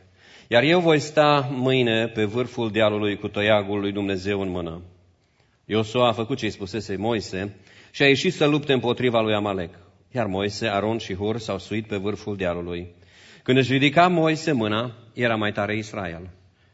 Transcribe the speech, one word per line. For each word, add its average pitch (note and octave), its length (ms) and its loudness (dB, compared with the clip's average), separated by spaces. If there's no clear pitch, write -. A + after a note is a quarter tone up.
iar A#2 140 4
eu E3 180 4
voi E3 180 4
sta D3 520 2
mâine B2 560 2
pe A2 180 -2
vârful A#2 460 -4
dealului G#2 460 2
cu G#2 120 -8
toiagul G#2 520 2
lui G2+ 120 -2
Dumnezeu G2 480 -2
în G2 80 -4
mână." F2 340 -6
Iosua A2 440 2
a A2+ 40 2
făcut A#2 260 -4
ce-i G#2+ 120 -4
spusese G2 460 -8
Moise G2+ 600 -4
și - 120 -2
a C#3+ 40 6
ieșit C#3 280 4
să D#3 120 2
lupte D3 260 0
împotriva A#2+ 480 0
lui G#2+ 140 0
Amalek. G2 360 -2
Iar A#2+ 140 -2
Moise, G2+ 400 -4
Aron G#2 320 0
și G#2 160 -8
Hur G#2 240 -4
s-au G2+ 200 -6
suit A2 280 -6
pe G#2 100 -6
vârful G2+ 400 -6
dealului. F2 580 -6
Când B2+ 160 4
își B2 140 2
ridica D3 360 4
Moise D#3+ 440 2
mâna, A2+ 400 -2
era A#2+ 240 0
mai G#2+ 160 -2
tare G#2 240 -2
Israel. F#2 540 -10